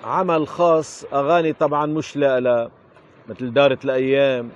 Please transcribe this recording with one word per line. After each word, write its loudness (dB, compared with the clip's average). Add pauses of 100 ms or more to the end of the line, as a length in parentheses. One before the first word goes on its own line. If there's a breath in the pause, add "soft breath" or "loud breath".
عمل -2
خاص، 0
أغاني 2
طبعا 0
مش -6
لها، 0 (580)
مثل -10
دارت 2
الأيام 0